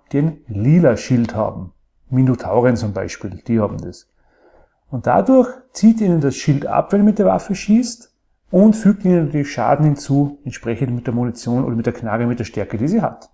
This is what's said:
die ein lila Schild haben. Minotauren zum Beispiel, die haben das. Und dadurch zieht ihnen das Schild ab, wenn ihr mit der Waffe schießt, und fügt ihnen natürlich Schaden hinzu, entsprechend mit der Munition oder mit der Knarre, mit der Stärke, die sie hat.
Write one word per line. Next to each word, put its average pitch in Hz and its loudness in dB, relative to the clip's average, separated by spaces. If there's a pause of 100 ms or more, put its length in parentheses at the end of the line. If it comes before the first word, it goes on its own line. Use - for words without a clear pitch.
(120)
die 139 -2
ein 156 -2
lila 123 4
Schild 120 0
haben. 104 -6 (360)
Minotauren 123 2
zum 101 -4
Beispiel, 95 -10
die 113 0
haben 95 -2
das. 87 -14 (800)
Und 127 -8
dadurch 254 4 (260)
zieht 220 4
ihnen 175 2
das 139 -2
Schild 143 -2
ab, - -2
wenn 202 2
ihr 208 4
mit 208 2
der 190 2
Waffe 185 -2
schießt, - -2 (380)
und 208 4
fügt 202 0
ihnen 175 2
natürlich 143 -4
Schaden 139 2
hinzu, 143 0
entsprechend 120 -4
mit 117 -8
der 120 -4
Munition 120 -4
oder - -4
mit 113 -4
der 117 0
Knarre, 113 -4
mit 120 -2
der 110 -6
Stärke, 104 -6
die 127 -2
sie 202 0
hat. - -8